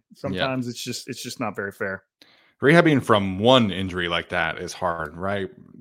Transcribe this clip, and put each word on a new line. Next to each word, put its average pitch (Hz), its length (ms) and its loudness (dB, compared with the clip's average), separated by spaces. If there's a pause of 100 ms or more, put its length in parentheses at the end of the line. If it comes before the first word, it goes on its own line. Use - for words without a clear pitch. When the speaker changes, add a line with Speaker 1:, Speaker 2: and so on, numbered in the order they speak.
(120)
Speaker 1:
Yeah. - 40 -20
Speaker 2:
Sometimes 123 520 -4
it's 120 160 -10
just, - 240 -10
it's - 160 -12
just 123 160 -12
not 107 160 -6
very 101 160 -8
fair. 95 320 -8 (600)
Speaker 1:
Rehabbing 151 400 6
from 98 360 2
one 117 320 6
injury 90 360 -4
like 85 220 -2
that 82 280 -2
is 87 140 -10
hard, 82 460 -4
right? 98 320 -4 (320)